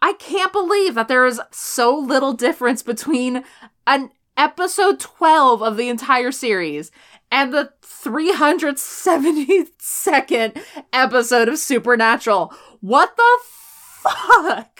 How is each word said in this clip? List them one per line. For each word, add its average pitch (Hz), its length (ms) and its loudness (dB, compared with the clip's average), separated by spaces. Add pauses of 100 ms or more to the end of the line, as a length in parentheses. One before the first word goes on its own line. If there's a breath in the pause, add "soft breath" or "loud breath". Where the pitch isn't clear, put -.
I 339 140 0
can't 381 380 -6
believe 381 420 0
that 226 140 -4
there 254 180 2
is 240 140 -2 (100)
so - 460 -2
little 269 360 0
difference 247 500 -2
between 254 640 -4 (420 loud breath)
an 269 240 0 (260)
episode 359 640 0
twelve 285 640 2
of 220 140 -2
the 240 120 -2
entire 254 440 -2
series 170 580 -4 (400 soft breath)
and 262 220 0
the 294 200 -2 (100)
three 311 500 -6
hundred 302 460 0
seventy-second 294 1800 -2 (320 loud breath)
episode 240 560 2
of 294 100 -2
Supernatural. 226 920 0 (280 loud breath)
What 269 360 2
the 480 280 4
fuck? - 1400 -2